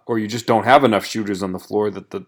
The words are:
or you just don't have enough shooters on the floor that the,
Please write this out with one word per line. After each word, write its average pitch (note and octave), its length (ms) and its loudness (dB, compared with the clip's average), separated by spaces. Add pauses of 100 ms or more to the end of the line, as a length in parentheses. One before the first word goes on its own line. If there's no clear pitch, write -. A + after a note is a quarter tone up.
or A#2 120 -2
you G#2+ 80 -4
just A#2 200 -8
don't A2 180 2
have C3+ 180 6
enough G#2+ 220 2
shooters G2+ 380 -6
on F#2+ 100 -6
the F#2 60 -8
floor G#2 320 -2
that F#2+ 200 -14
the, G2 180 -10